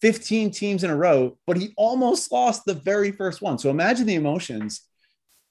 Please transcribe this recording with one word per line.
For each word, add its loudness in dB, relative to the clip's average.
fifteen 2
teams -4
in 0
a 0
row, 4
but 0
he -4
almost 0
lost 0
the 0
very 0
first -6
one. -2
So -2
imagine 0
the 2
emotions. -4